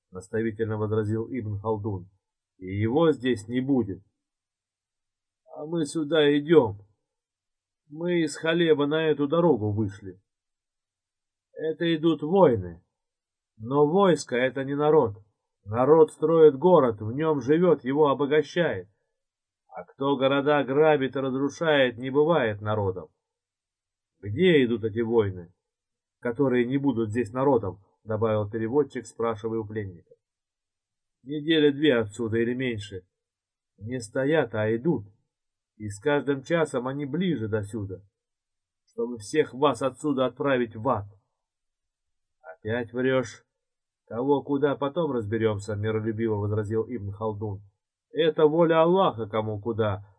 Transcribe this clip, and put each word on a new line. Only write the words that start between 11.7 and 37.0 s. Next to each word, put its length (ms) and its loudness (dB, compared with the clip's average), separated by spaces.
идут 260 0
воины. 640 2
Но 300 2
войско — 500 2
это 260 -2
не 120 -6
народ. 420 2
Народ 460 4
строит 460 6
город, 440 4
в 100 -6
нём 300 -2
живёт, 420 2
его 260 2
обогащает. 800 -2
А 140 -14
кто 320 -4
города 480 2
грабит 520 2
и 40 -6
разрушает, 800 0
не 120 -8
бывает 520 0
народом». 480 -4
«Где 420 4
идут 200 -2
эти 160 -4
воины, 540 -2
которые 460 0
не 120 -2
будут 320 0
здесь 220 -4
народом?» 480 0
добавил 420 -2
переводчик, 560 -2
спрашивая 540 -6
у 80 -8
пленника. 480 -12
«Недели 480 2
две 260 2
отсюда 400 -2
или 160 0
меньше. 520 -8
Не 220 -8
стоят, 560 -2
а 200 0
идут. 300 -2
И 140 -10
с 100 -14
каждым 420 -2
часом 460 -2
они 180 -8